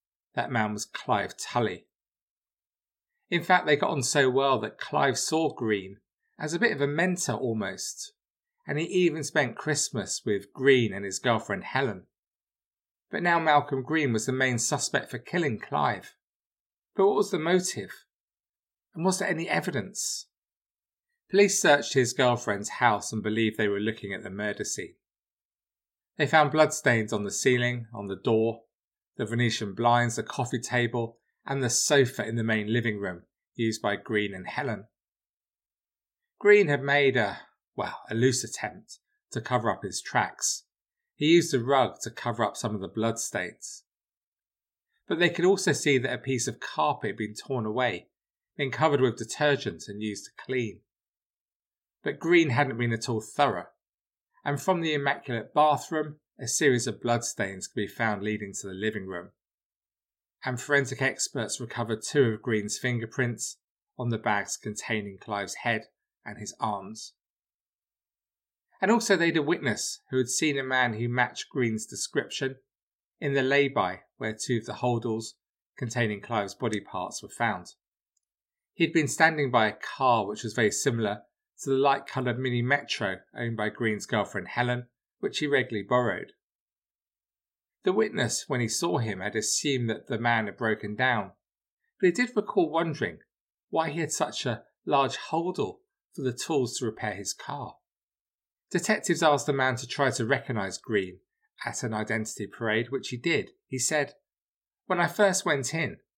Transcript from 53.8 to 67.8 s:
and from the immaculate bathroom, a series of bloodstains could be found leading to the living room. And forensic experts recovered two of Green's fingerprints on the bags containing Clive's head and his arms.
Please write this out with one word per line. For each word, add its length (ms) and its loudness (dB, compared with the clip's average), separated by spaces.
and 160 -2
from 200 0
the 120 0
immaculate 600 -2
bathroom, 640 2
a 80 -10
series 380 2
of 160 -6
bloodstains 680 -2
could 140 -6
be 60 -4
found 340 -2
leading 400 -6
to 60 -10
the 60 -10
living 340 -4
room. 240 -10
And 160 -4
forensic 400 0
experts 580 -4
recovered 440 -4
two 300 4
of 100 -8
Green's 340 -2
fingerprints 800 -4
on 120 -2
the 100 0
bags 360 -2
containing 640 -6
Clive's 360 -6
head 300 -2
and 140 -12
his 220 -12
arms. 540 -6